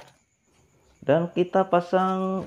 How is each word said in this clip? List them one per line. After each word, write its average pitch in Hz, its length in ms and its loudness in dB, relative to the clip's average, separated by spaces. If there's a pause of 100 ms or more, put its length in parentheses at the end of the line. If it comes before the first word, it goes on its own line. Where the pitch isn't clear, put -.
(1000)
Dan 165 320 0
kita 185 400 0
pasang 185 760 0